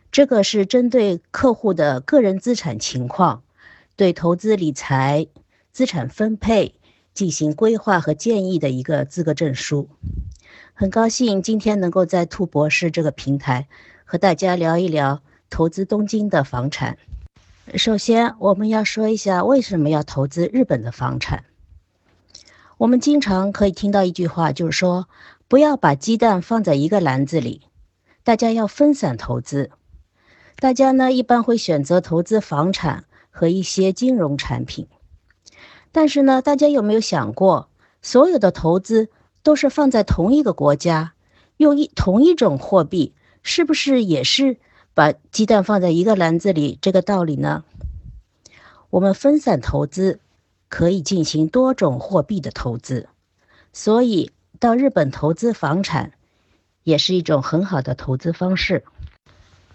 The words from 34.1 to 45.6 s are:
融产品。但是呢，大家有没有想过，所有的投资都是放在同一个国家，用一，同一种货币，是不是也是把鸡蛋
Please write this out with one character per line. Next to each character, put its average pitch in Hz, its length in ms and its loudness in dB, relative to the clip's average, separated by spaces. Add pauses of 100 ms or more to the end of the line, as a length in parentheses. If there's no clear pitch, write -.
融 147 220 -2
产 123 280 -6
品。 - 220 -12 (1040)
但 311 180 4
是 285 140 2
呢， 262 180 4
大 285 140 2
家 294 120 4
有 285 140 2
没 208 140 0
有 226 40 2
想 131 340 -2
过， 185 360 2 (320)
所 277 260 4
有 339 120 2
的 196 120 4
投 165 280 0
资 220 300 0 (340)
都 302 120 6
是 277 140 2
放 277 220 2
在 220 120 2
同 190 300 0
一 302 80 4
个 233 120 0
国 143 220 2
家， 160 380 -2 (440)
用 294 200 4
一， 294 160 0
同 202 300 2
一 349 100 6
种 185 240 2
货 175 260 2
币， 156 300 -4 (300)
是 - 220 -2
不 302 100 0
是 262 280 0
也 156 200 0
是 262 340 0 (380)
把 151 160 4
鸡 - 340 -4
蛋 202 180 4